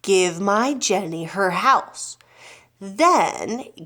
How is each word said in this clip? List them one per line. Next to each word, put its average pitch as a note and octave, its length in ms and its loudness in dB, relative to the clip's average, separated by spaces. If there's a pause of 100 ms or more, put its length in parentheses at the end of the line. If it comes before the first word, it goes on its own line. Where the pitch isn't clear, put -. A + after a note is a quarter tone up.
Give F3+ 380 2
my G#3 340 0
Jenny F3+ 500 -2
her F#3 260 -2
house. - 680 -2 (600)
Then G#3 840 0 (220)